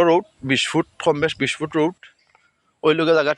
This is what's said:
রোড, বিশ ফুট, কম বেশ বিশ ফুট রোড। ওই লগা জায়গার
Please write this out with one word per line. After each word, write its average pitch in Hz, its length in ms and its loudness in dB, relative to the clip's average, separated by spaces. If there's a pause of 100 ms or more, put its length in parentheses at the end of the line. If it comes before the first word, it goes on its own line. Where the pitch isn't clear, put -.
রোড, 175 160 2 (240)
বিশ 131 200 0
ফুট, 160 180 -2 (160)
কম 160 200 2
বেশ 156 180 -2
বিশ 135 160 -2
ফুট 156 220 -8
রোড। 165 160 0 (880)
ওই 156 140 4
লগা 165 200 2
জায়গার 147 200 0